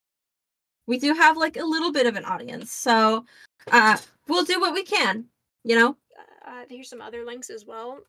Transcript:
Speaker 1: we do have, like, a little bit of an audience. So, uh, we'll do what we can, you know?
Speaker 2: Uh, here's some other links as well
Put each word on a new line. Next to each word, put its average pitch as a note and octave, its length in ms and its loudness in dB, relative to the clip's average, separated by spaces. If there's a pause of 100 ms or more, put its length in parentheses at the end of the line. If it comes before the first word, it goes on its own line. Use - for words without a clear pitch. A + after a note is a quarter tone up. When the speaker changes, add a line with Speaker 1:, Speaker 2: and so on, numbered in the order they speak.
(880)
Speaker 1:
we B3 120 -2
do C#4+ 160 2
have, D#4+ 220 6
like, D#4+ 200 -2
a D#4 80 -4
little D#4+ 260 -2
bit C#4 160 2
of A3+ 80 0
an G3 100 -8
audience. A#3+ 460 -8
So, A3+ 540 2 (480)
uh, A3+ 240 6 (320)
we'll F4 160 2
do F4 160 0
what F4 140 0
we F#4+ 100 -4
can, A#3 400 -2 (400)
you A3+ 120 2
know? B3 200 4 (500)
Speaker 2:
Uh, B3 220 -16
here's B3+ 200 -18
some A#3 140 -16
other A#3 220 -12
links A#3+ 260 -12
as A3 160 -16
well A#3+ 420 -14